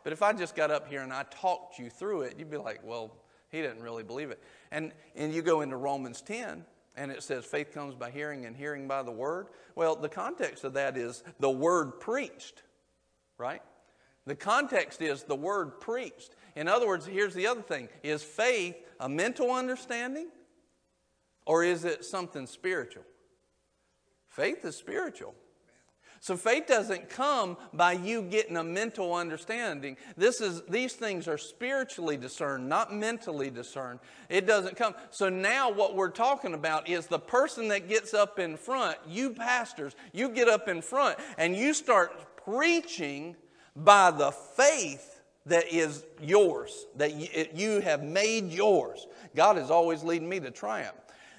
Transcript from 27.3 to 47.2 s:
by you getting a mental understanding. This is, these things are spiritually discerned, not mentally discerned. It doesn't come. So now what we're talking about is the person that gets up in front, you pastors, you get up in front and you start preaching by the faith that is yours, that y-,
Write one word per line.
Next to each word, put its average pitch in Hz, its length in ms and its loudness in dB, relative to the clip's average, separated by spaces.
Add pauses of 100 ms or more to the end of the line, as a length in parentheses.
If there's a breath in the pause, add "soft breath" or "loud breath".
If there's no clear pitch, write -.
by 175 180 4
you 196 300 -2
getting 180 340 -2
a 165 80 -2
mental 180 500 -2
understanding. 165 840 -6 (180 loud breath)
This 233 240 4
is, 175 300 -2
these 247 240 0
things 190 340 -4
are 151 100 -2
spiritually 240 800 -4
discerned, 131 540 -6
not 202 240 2
mentally 208 580 -4
discerned. 123 480 -10 (300 loud breath)
It 185 180 4
doesn't 190 300 2
come. 220 180 0 (140 loud breath)
So - 180 0
now 208 420 2
what 202 280 2
we're 190 140 2
talking 247 420 0
about 156 340 -2
is 170 200 -2
the 170 120 0
person 240 480 2
that 196 220 -2
gets 214 240 0
up 202 260 4
in 165 160 -2
front, 220 500 -2
you 226 260 -4
pastors, 226 640 -2 (160 loud breath)
you 247 160 0
get 233 180 4
up 214 220 6
in 170 120 -2
front 254 380 2 (180 loud breath)
and 175 200 2
you 277 160 2
start - 720 2
preaching 175 920 0 (400 soft breath)
by 185 340 10
the 143 220 4
faith 247 920 2 (240)
that 165 280 4
is 156 320 0 (160)
yours, 156 640 4 (100)
that 151 160 0
y-, 151 220 -8